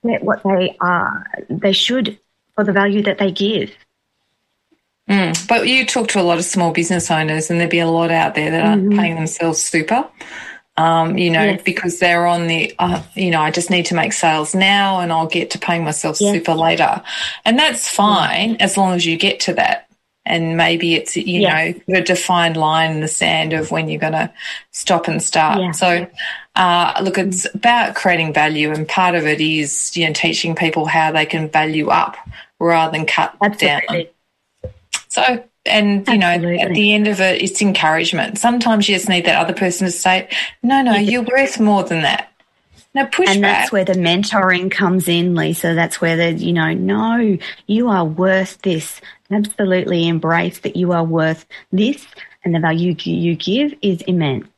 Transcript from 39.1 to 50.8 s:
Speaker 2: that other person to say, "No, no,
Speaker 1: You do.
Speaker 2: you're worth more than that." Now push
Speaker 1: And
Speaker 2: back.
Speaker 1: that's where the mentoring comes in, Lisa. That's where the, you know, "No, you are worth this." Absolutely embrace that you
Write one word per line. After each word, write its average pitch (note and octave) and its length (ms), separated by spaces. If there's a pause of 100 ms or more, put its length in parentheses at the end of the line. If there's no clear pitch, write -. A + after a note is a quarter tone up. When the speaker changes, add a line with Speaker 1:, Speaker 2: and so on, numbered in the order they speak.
Speaker 2:
that E3 140
other E3+ 140
person F#3 320
to F3 60
say, F#3 340 (340)
"No, C4+ 220
no, A#3 140
Speaker 1:
You G#3 100
do. A3 60
Speaker 2:
you're B3 100
worth C4 380
more G#3 240
than E3 180
that." - 300 (600)
Now C4+ 100
push F4 240
Speaker 1:
And G3+ 140
Speaker 2:
back. F#3+ 160
Speaker 1:
that's - 140
where F#3+ 120
the F#3+ 80
mentoring F#3 800
comes F#3 360
in, F3 280
Lisa. E3 400
That's E3 260
where E3 160
the, E3+ 160
you E3+ 200
know, D#3+ 200
"No, G#3+ 640 (300)
you A3+ 200
are F#3+ 160
worth F#3 580
this." E3 380 (280)
Absolutely F#3 800
embrace E3 540
that - 160
you F3+ 160